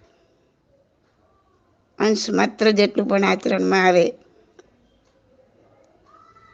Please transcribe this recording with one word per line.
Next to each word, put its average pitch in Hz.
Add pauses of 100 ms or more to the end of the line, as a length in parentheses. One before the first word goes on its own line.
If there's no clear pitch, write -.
(2000)
અંશ 214
માત્ર 214
જેટલું 202
પણ 196
આચરણમાં 190
આવે, 180 (2500)